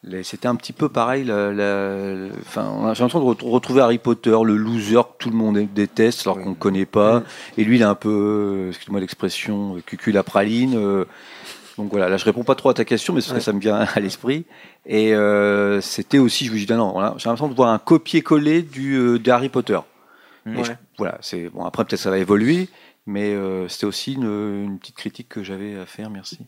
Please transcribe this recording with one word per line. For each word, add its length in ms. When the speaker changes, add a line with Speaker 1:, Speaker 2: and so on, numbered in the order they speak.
Speaker 1:
les, 200
c'était 240
un 80
petit 160
peu 160
pareil. 340
La, 300
la, 720
enfin, 360
on 120
a, 60
j'ai 100
l'impression 160
de 160
re-, 140
retrouver 320
Harry 160
Potter, 460
le 120
loser 400
que 240
tout 100
le 60
monde 200
déteste 540
alors 120
Speaker 2:
Oui. 40
Speaker 1:
qu'on 120
connaît 320
pas. 340
Speaker 2:
Mm. 40
Speaker 1:
Et 60
lui, 120
il 60
est 20
un 100
peu, 160
euh, 600
excuse-moi 300
l'expression, 760
euh, 40
cucul 380
à 60
praline. 520
Euh, 280
donc 140
voilà, 160
là, 80
je 80
réponds 180
pas 140
trop 140
à 40
ta 100
question, 300
mais 60
parce 100
que 60
Speaker 2:
Ouais. 40
Speaker 1:
ça 120
me 80
vient 160
<laughs> 180
à 60
l'esprit. 440
Et, 280
euh, 640
c'était 380
aussi, 280
je 60
me 60
dis, 120
ah 60
non, 140
voilà, 280
j'ai 100
l'impression 200
de 60
voir 160
un 80
copier-coller 840
du, 340
euh, 240
de 100
Harry 200
Potter. 280
Speaker 2:
Mm. 120
Speaker 1:
Et 60
je, 80
Speaker 2:
Ouais. 40
Speaker 1:
voilà, 220
c'est, 280
bon, 160
après, 200
peut-être 160
ça 100
va 80
évoluer, 500
mais, 280
euh, 340
c'était 180
aussi 280
une, 100
une 160
petite 160
critique 320
que 160
j'avais 340
à 80
faire, 240
merci. 380